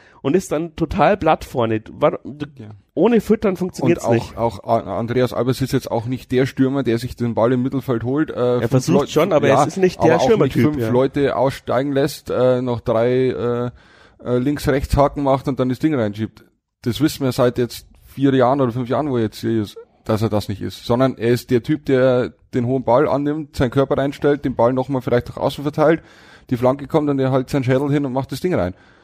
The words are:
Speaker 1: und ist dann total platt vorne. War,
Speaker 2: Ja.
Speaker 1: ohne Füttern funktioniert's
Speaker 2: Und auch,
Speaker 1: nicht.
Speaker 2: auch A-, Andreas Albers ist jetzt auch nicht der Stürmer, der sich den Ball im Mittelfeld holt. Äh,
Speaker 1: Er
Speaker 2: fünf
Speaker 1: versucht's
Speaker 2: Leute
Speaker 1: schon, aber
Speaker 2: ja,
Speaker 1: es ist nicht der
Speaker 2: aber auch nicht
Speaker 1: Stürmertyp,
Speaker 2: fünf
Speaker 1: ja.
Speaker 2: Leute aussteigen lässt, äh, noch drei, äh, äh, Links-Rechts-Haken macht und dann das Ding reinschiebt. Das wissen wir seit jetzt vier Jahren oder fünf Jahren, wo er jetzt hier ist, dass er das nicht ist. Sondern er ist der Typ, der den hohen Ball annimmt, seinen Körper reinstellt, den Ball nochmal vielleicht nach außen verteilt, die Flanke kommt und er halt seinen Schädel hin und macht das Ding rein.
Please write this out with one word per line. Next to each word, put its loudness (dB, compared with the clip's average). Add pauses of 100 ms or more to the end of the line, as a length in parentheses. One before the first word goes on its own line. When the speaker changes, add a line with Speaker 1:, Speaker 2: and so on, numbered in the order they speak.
(220)
Speaker 1:
und 0
ist 0
dann -4
total 2
platt 0
vorne. -2 (100)
War, 0 (360)
Speaker 2:
Ja. -18 (240)
Speaker 1:
ohne 2
Füttern 0
funktioniert's -2
Speaker 2:
Und 0
auch, 4
Speaker 1:
nicht. -2
Speaker 2:
auch -4
A-, -2
Andreas -2
Albers -2
ist -6
jetzt -2
auch -4
nicht -8
der 2
Stürmer, 0
der 0
sich -10
den -4
Ball 2
im 0
Mittelfeld -4
holt. -2
Äh, -10
Speaker 1:
Er 0
Speaker 2:
fünf -2
Speaker 1:
versucht's 2
Speaker 2:
Leute -4
Speaker 1:
schon, 2
aber 4
Speaker 2:
ja, 4
Speaker 1:
es 0
ist -8
nicht 0
der 6
Speaker 2:
aber 4
auch 2
nicht 4
Speaker 1:
Stürmertyp, 2
Speaker 2:
fünf 2
Speaker 1:
ja. -2
Speaker 2:
Leute 2
aussteigen -2
lässt, -2
äh, 2
noch -4
drei, 0 (200)
äh, -2 (520)
äh, 0
Links-Rechts-Haken 0
macht 0
und -2
dann 0
das -4
Ding 0
reinschiebt. -4 (380)
Das -2
wissen 0
wir 0
seit 2
jetzt -4 (180)
vier 0
Jahren 4
oder 0
fünf -4
Jahren, -2
wo -2
er 0
jetzt -4
hier -2
ist, -12 (280)
dass 0
er 0
das -2
nicht -8
ist. -12
Sondern 2
er 0
ist -2
der 2
Typ, -2
der 2 (200)
den 0
hohen -2
Ball 4
annimmt, -2
seinen 0
Körper 0
reinstellt, 0
den -4
Ball 4
nochmal -2
vielleicht 0
nach -12
außen -2
verteilt, 2 (460)
die -2
Flanke 0
kommt 0
und 0
er 2
halt 0
seinen 0
Schädel 0
hin 0
und -8
macht -4
das -10
Ding -2
rein. 0 (300)